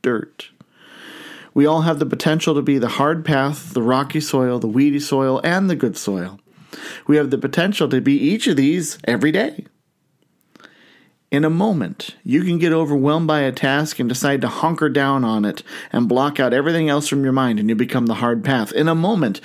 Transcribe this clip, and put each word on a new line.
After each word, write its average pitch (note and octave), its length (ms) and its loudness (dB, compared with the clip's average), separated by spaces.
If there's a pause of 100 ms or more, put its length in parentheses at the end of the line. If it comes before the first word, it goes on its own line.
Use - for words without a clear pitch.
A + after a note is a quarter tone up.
dirt. - 480 -4 (1040)
We C#3+ 140 4
all D#3 160 2
have D#3+ 160 0
the D3 80 0
potential D#3 480 0
to C#3+ 80 0
be C#3 160 2
the A#2 100 0
hard D#3 360 0
path, C#3+ 480 -2
the B2 100 -2
rocky C#3 380 0
soil, B2+ 380 0
the A2+ 80 -2
weedy C#3 340 2
soil, C3+ 440 0
and F#3 240 0
the E3 80 0
good A2+ 200 -2
soil. F#2+ 440 -6 (640)
We D3 100 4
have C#3+ 140 2
the C3 80 0
potential E3 500 0
to B2+ 120 2
be C#3 160 2
each E3 300 0
of E3 100 2
these D3+ 500 0
every G3+ 260 2
day. C4 340 -4 (1600)
In C#3+ 160 0
a D#3 60 2
moment, E3 720 -2
you D#3 220 0
can F3 120 0
get E3 160 2
overwhelmed D3 540 2
by D3+ 140 2
a C3+ 100 0
task C#3+ 480 0
and A#2+ 100 0
decide C#3 340 0
to B2 60 -2
hunker D#3+ 400 0
down C#3 360 0
on A2 200 0
it - 200 -4 (280)
and A#2+ 160 2
block C3+ 300 2
out B2+ 160 2
everything D#3 340 2
else D3 200 0
from C#3 160 0
your C3 80 2
mind, B2 260 2
and G#2+ 100 0
you A2+ 60 2
become A#2+ 320 0
the A2+ 80 0
hard A#2 300 -2
path. B2+ 260 0
In D#3 160 0
a E3 80 2
moment, E3 500 0